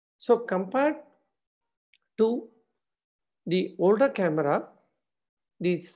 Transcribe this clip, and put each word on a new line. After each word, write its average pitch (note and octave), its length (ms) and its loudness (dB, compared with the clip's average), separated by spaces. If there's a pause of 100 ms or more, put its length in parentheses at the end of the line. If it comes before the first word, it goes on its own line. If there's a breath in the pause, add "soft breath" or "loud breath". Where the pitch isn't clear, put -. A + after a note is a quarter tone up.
(180)
So A#3 200 2
compared A#3+ 580 -2 (1200)
to A3+ 300 0 (1000)
the F#3 320 0
older G#3 300 4
camera, D#3+ 600 -2 (920)
the F3 220 -2 (120)